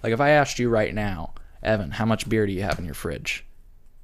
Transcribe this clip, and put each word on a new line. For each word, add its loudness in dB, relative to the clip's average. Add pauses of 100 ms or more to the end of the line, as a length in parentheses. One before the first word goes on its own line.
Like, 2
if 2
I 4
asked 4
you 2
right 2
now, -4 (300)
"Evan, 0
how -2
much 0
beer 2
do 0
you -2
have -2
in -6
your -6
fridge?" -6 (580)